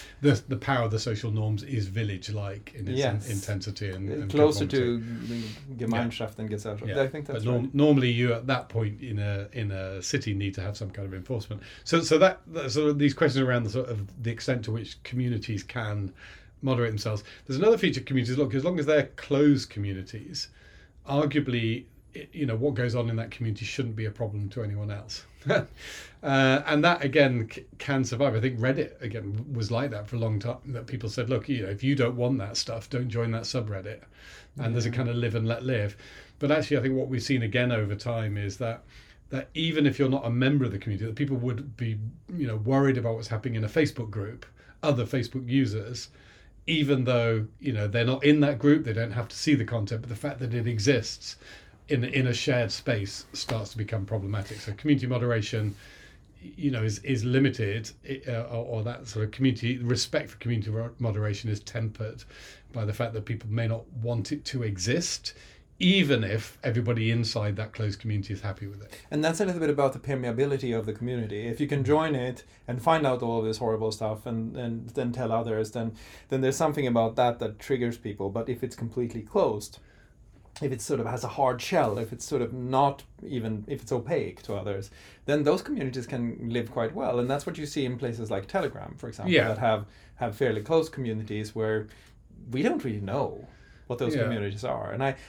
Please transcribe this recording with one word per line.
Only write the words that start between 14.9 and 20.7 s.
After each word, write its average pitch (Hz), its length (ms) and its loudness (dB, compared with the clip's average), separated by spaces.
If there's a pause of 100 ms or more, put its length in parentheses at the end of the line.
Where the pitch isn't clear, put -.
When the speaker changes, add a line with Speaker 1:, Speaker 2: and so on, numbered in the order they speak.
Speaker 1:
communities 117 580 -2
can 104 500 -6 (500)
moderate 120 280 2
themselves. 107 320 -2 (240)
There's 131 120 -4
another 220 200 6
feature 147 220 2
of 107 60 -8
communities, 127 320 0
look, 139 160 2
as 135 100 0
long 175 160 0
as 139 60 -2
they're 147 200 6 (100)
closed 143 540 4
communities, 101 760 -6 (600)